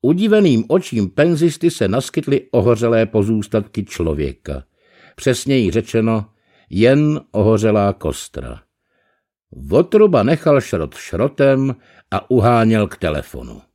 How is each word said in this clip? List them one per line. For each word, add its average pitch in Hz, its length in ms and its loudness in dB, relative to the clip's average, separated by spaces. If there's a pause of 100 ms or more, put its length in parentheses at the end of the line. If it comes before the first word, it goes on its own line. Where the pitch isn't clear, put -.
Udiveným 175 640 2
očím 117 420 -2
penzisty 165 600 0
se - 180 -2
naskytly 135 600 -4
ohořelé 113 560 2
pozůstatky 107 800 -2
člověka. 73 800 -6 (520)
Přesněji 127 540 0
řečeno, 110 560 -2 (440)
jen 143 500 2 (100)
ohořelá 104 640 2
kostra. - 680 -10 (920)
Votruba 151 720 2
nechal 147 380 2
šrot 80 340 -6
šrotem 135 840 -2 (340)
a - 200 -6
uháněl 113 580 2
k - 80 -14
telefonu. 64 680 -8 (120)